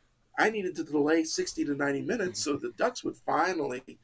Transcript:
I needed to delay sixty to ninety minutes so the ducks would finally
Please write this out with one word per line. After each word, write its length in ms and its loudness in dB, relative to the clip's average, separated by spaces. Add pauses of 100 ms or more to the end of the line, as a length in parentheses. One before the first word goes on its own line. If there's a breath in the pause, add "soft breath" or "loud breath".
(380 loud breath)
I 120 4
needed 260 -2
to 80 -4
delay 400 4
sixty 400 -2
to 100 0
ninety 280 0
minutes 380 -2
so 160 0
the 200 -6
ducks 280 0
would 120 -4
finally 880 -2